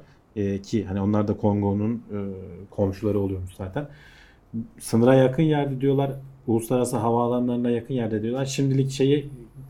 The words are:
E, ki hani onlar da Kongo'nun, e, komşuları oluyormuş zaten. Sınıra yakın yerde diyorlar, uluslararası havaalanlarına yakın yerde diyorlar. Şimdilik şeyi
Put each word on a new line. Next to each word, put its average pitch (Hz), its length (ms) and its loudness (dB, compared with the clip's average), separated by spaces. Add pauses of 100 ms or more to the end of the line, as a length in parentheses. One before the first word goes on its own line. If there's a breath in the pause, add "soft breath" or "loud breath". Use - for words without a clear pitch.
(360 soft breath)
E, 98 260 -2
ki 104 220 -2
hani 95 160 -4
onlar 104 280 2
da 101 80 0
Kongo'nun, 104 580 0
e, 104 240 -10 (520)
komşuları 101 480 0
oluyormuş 92 360 -4
zaten. 139 340 -6 (880 soft breath)
Sınıra 120 360 4
yakın 135 280 4
yerde 143 380 0
diyorlar, 139 300 2 (360)
uluslararası 123 500 0
havaalanlarına 120 720 0
yakın 117 240 -2
yerde 110 280 -2
diyorlar. 123 220 -2
Şimdilik 135 460 0
şeyi 139 400 2 (400)